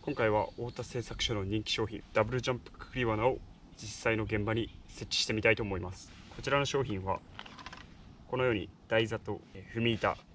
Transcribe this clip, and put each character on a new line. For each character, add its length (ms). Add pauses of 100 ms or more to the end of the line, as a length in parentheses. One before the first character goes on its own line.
今 140
回 160
は 240
太 160
田 120
製 200
作 200
所 120
の 80
人 180
気 100
商 140
品、 160 (100)
ダ 120
ブ 100
ル 80
ジ 80
ャ 60
ン 20
プ 140
く 180
く 60
り 100
罠 220
を 100 (400)
実 100
際 300
の 60
現 200
場 120
に 200 (120)
設 160
置 140
し 100
て 60
み 100
た 80
い 40
と 60
思 160
い 20
ま 140
す。 180 (240)
こ 60
ち 80
ら 80
の 80
商 180
品 220
は、 140 (1080)
こ 100
の 80
よ 40
う 60
に 120 (200)
台 180
座 140
と、 220 (120)
え 100 (120)
ー、 20
踏 60
み 100
板 240 (180)